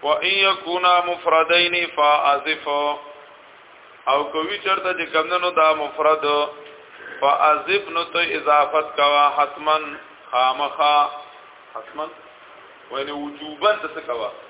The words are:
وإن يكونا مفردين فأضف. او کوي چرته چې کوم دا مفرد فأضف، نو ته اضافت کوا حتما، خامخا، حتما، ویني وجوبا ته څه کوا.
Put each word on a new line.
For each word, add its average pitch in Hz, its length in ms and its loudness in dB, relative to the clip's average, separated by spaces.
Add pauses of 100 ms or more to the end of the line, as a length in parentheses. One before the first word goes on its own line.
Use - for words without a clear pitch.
وإن 151 320 0 (140)
يكونا 180 520 0
مفردين 175 840 2 (100)
فأضف. 147 720 2 (1400)
او 143 160 2
کوي 160 340 -4
چرته 190 340 -2
چې 175 200 -4
کوم 175 380 0
دا 156 220 4
مفرد 151 520 0 (960)
فأضف، 151 680 2
نو 170 160 -4
ته 165 320 -2
اضافت 151 600 0
کوا 147 400 4
حتما، 147 400 0 (540)
خامخا، 143 800 2 (640)
حتما، 147 340 -12 (840)
ویني 139 220 -8
وجوبا 147 600 -2
ته 208 160 -4
څه 165 180 -10
کوا. 113 240 -6 (200)